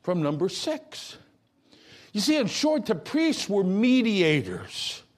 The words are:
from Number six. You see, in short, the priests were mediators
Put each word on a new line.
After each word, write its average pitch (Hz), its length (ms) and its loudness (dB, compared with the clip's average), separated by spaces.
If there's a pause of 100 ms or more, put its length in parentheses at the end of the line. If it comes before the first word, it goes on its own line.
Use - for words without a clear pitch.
from 180 180 -2
Number 151 260 0
six. - 680 -8 (960)
You 208 80 -2
see, 302 160 2
in 240 100 2
short, 302 380 0
the 220 100 0
priests 311 540 -2
were 196 140 2
mediators 185 1400 0 (160)